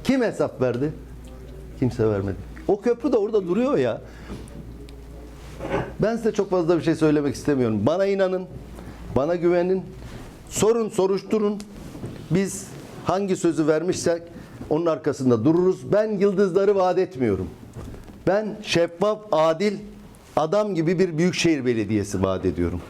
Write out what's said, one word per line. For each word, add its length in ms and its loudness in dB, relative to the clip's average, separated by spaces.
Kim 180 2
hesap 400 0
verdi? 320 0
Kimse 280 2
vermedi. 480 -2
O 140 2
köprü 300 0
de 60 4
orada 300 2
duruyor 300 2
ya. 240 0
Ben 160 2
size 140 0
çok 180 0
fazla 280 2
bir 60 -2
şey 120 2
söylemek 400 2
istemiyorum. 500 2
Bana 200 2
inanın, 400 0
bana 200 2
güvenin. 480 4
Sorun, 400 2
soruşturun. 680 0
Biz 360 -2
hangi 300 0
sözü 320 2
vermişsek 540 0
onun 160 2
arkasında 600 2
dururuz. 480 4
Ben 180 2
yıldızları 640 4
vaat 220 4
etmiyorum. 500 0
Ben 360 0
şeffaf, 560 0
adil, 460 2
adam 400 2
gibi 240 2
bir 180 2
büyükşehir 480 2
belediyesi 580 0
vaat 220 0
ediyorum. 440 0